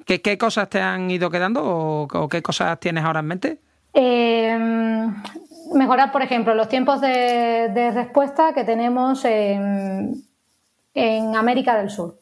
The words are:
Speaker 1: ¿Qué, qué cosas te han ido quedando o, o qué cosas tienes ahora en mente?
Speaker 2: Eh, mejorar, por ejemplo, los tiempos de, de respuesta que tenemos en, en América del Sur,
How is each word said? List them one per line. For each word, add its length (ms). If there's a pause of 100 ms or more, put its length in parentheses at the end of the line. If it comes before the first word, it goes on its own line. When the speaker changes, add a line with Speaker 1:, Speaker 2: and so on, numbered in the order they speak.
Speaker 1:
¿Qué, 160
qué 160
cosas 320
te 120
han 280
ido 200
quedando 340
o, 480
o 180
qué 120
cosas 380
tienes 240
ahora 180
en 40
mente? 340 (340)
Speaker 2:
Eh, 640 (1160)
mejorar, 380
por 100
ejemplo, 340
los 140
tiempos 320
de, 720
de 180
respuesta 640
que 100
tenemos 640
en, 1000 (680)
en 420
América 420
del 120
Sur, 320